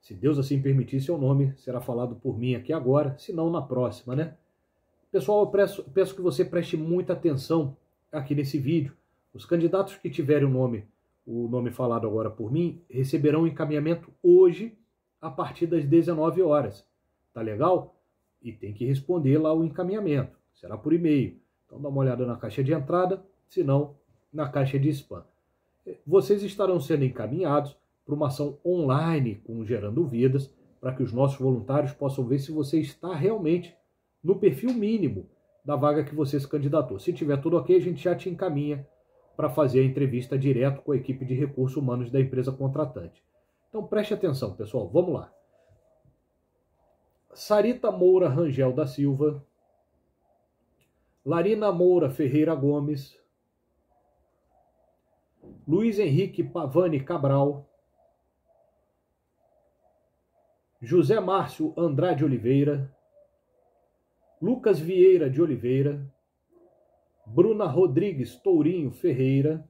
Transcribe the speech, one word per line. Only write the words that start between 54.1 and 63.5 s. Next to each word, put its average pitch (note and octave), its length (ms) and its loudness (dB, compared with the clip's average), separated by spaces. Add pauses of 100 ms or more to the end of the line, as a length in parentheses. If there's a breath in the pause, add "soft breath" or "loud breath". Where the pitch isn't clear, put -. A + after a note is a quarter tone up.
Luiz G3+ 320 2
Henrique F3 420 0
Pavani D#3 600 0
Cabral, C#3 680 0 (3000)
José D#3+ 380 6
Márcio F#3 560 0
Andrade D#3+ 480 2
Oliveira, C#3 640 2 (1500)